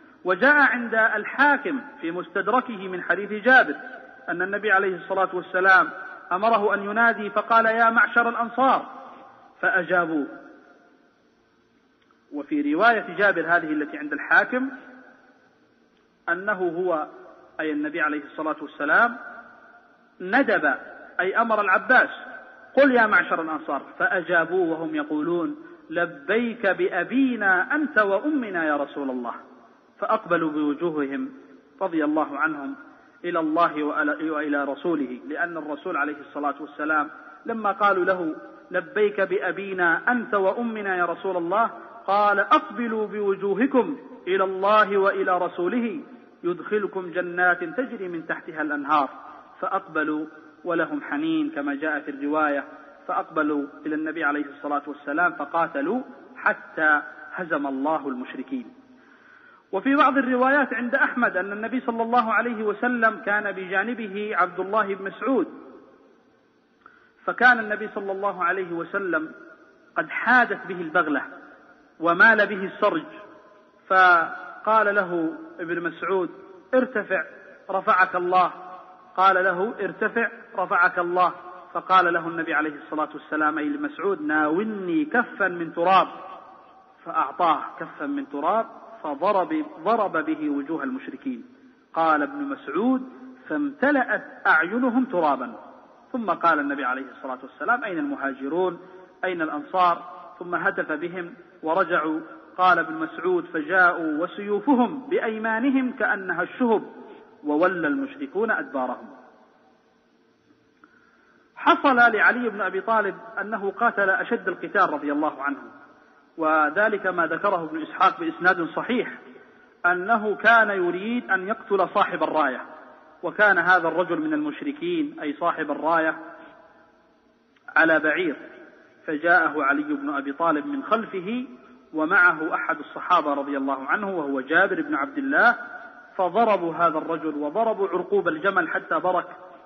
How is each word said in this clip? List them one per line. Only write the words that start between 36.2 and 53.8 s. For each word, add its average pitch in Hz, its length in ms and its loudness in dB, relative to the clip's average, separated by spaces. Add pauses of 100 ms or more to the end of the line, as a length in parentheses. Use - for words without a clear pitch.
والسلام 151 500 -2 (360)
لما 220 260 -2
قالوا 190 340 4
له: 180 300 0 (360)
"لبيك 196 500 0
بأبينا 180 920 0
أنت 233 220 -2
وأمنا 202 640 0
يا 175 80 2
رسول 180 320 -4
الله"، 190 320 0 (360)
قال: 202 340 4
"أقبلوا 220 680 0
بوجوهكم 196 920 0 (300)
إلى 190 160 2
الله 196 540 4
وإلى 190 400 2
رسوله 180 600 -2 (440)
يدخلكم 180 680 -2
جنات 175 520 2
تجري 190 440 -6
من 170 200 -8
تحتها 156 340 -6
الأنهار". 147 480 0 (520)
فأقبلوا 156 640 -4 (380)
ولهم 160 380 -2
حنين 156 480 -2
كما 143 260 -4
جاء 151 240 -4
في 147 120 -10
الرواية، 143 520 -2 (440)
فأقبلوا 151 580 -2 (200)